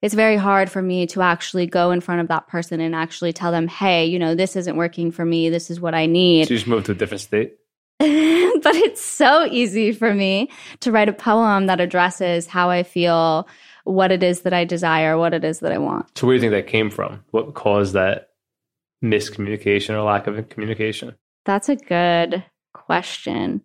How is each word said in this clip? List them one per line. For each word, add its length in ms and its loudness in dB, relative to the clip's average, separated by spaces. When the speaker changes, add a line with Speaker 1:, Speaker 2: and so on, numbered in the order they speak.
Speaker 1:
It's 120 -2
very 240 4
hard 320 2
for 140 -6
me 240 -2
to 160 -4
actually 420 0
go 240 2
in 100 0
front 220 -4
of 60 -4
that 200 -4
person 320 -6
and 140 -4
actually 400 -6
tell 180 -4
them, 160 -2
"Hey, 380 2
you 140 -2
know, 160 0
this 200 -2
isn't 220 -4
working 320 -2
for 160 -6
me. 240 0
This 220 -4
is 100 -10
what 140 -4
I 100 0
need." 420 4
Speaker 2:
So 60 0
you 60 2
just 80 -6
moved 200 0
to 40 -2
a 40 0
different 260 -6
state? 320 -2
Speaker 1:
<laughs> 220 4
But 120 4
it's 260 2
so 440 4
easy 460 0
for 220 0
me 360 0
to 120 -2
write 180 4
a 40 -4
poem 540 2
that 120 0
addresses 680 0
how 240 0
I 100 0
feel, 680 0
what 280 2
it 120 2
is 180 0
that 120 -2
I 120 2
desire, 540 0
what 160 0
it 80 -4
is 160 -4
that 120 -4
I 60 -2
want. 400 -6
Speaker 2:
So 80 -2
where 100 6
do 80 2
you 60 2
think 20 2
that 60 -14
came 180 2
from? 400 -8
What 240 -4
caused 400 0
that 360 -2
miscommunication 880 -2
or 100 -2
lack 260 0
of 220 -8
communication? 680 -8
Speaker 1:
That's 240 -2
a 60 2
good 680 -2
question. 920 -6